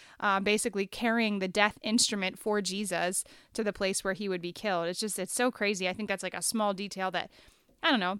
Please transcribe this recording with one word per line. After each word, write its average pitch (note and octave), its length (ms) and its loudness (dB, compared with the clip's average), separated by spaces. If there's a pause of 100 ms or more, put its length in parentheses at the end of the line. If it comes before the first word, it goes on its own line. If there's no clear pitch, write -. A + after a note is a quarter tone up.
(200)
uh, G3 200 4
basically G#3 460 2
carrying A3 540 0
the F#3+ 80 0
death G#3 340 2
instrument G3+ 560 0
for G#3 240 0
Jesus F#3 640 -2 (300)
to A3 100 -2
the G#3 100 0
place F#3+ 300 0
where F#3+ 100 0
he G3+ 160 -4
would F#3 120 -2
be F3 120 -6
killed. F3 340 0
It's F3+ 120 -2
just, G#3+ 180 -4
it's F3+ 160 -4
so B3+ 160 2
crazy. G3+ 400 0
I F#3 40 -2
think G#3 160 -6
that's, G3 140 -2
like, F#3 120 -4
a F3 80 -6
small G#3 320 2
detail F#3+ 360 -4
that, F3 200 -2 (500)
I E4 80 4
don't C4 100 4
know, F#3+ 200 0